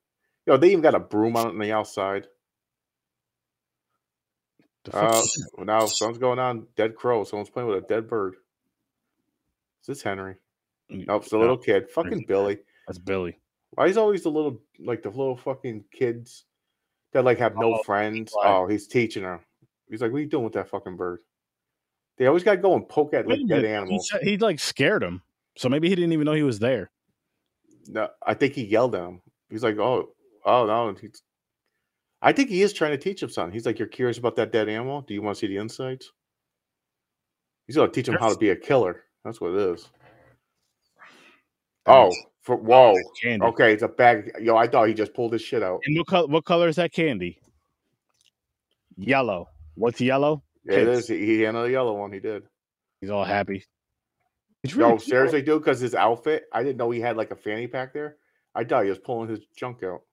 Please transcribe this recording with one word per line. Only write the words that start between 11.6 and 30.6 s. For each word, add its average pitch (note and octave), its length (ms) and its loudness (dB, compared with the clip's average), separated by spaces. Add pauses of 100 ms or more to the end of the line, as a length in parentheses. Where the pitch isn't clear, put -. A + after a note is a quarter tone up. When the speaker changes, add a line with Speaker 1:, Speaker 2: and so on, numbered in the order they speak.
Speaker 1:
Fucking F3 220 -4
Speaker 2:
Henry's E3 140 -6
Speaker 1:
Billy. G2+ 320 0 (280)
Speaker 2:
That's F2+ 120 -14
Billy. F#2 400 -6 (320)
Speaker 1:
Why C3+ 160 0
is F#3+ 100 0
always G#3 260 0
the E3+ 80 -2
little, D3 320 -4 (160)
like, A2+ 240 -8
the G#2+ 80 -10
little B2+ 260 -6
fucking B2 560 -10
kids A#2+ 520 -6 (680)
that, C3 120 2
like, B2 140 4
have A2+ 180 0
no A2 180 2
Speaker 2:
Oh, A2 100 -2
Speaker 1:
friends? G#2+ 480 -2
Speaker 2:
why? G2+ 140 0
Speaker 1:
Oh, F#2+ 200 4
he's G#2 200 -4
teaching A2+ 380 -2
her. F2+ 200 -12 (460)
He's A2 100 -12
like, A#2 120 -2
"What C3+ 60 -4
are D3+ 40 -4
you C#3+ 60 -10
doing C#3 160 -2
with G#2+ 100 -6
that F#2+ 140 -6
fucking F#2+ 280 -10
bird?" F2+ 240 -8 (960)
They B2+ 100 2
always D#3+ 180 4
gotta G#3+ 140 4
go F#3 160 4
and A#2+ 140 -2
poke D3 240 0
at, C3 140 -2
like, B3 120 2
Speaker 2:
Wait C#4+ 60 -6
a - 40 -4
Speaker 1:
dead - 80 2
Speaker 2:
minute. A2+ 120 2
He G#2+ 60 -2
Speaker 1:
animals. F#3 360 -4
Speaker 2:
said, G#3+ 120 -4
he, G3+ 160 -2
like, G3 220 0
scared D#3+ 420 0
him. F2+ 200 -6 (360)
So B2+ 100 -4
maybe D#3 200 0
he G3 60 2
didn't F3 180 0
even D3+ 120 0
know D3+ 80 0
he D#3 100 0
was A#2+ 180 -2
there. A2 300 -2 (1000)
Speaker 1:
No, G#2+ 200 -4 (180)
I A2 80 -2
think C#3 200 0
he C3 100 -6
yelled A2 300 0
at F#2 80 -6
him. F2 180 -14 (300)
He's A2 120 -10
like, A2 160 -2
"Oh, A2 320 -2 (340)
oh, A2+ 220 4